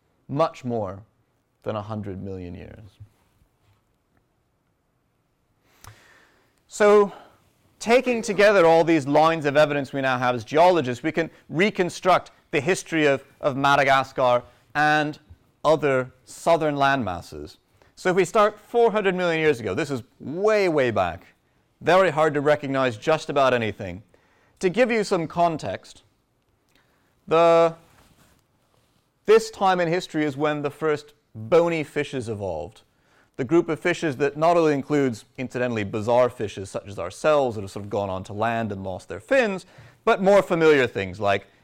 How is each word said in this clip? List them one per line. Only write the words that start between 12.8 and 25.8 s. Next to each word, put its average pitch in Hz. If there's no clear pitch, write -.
of, 139
of 139
Madagascar 135
and 151
other 139
southern 156
landmasses. 98
So -
if 175
we 196
start 208
four 233
hundred 196
million 175
years 151
ago, 101
this 143
is 127
way, 196
way 139
back, 90
very 180
hard 151
to 147
recognize 135
just 156
about 135
anything. 107
To 190
give 226
you 220
some 170
context, 151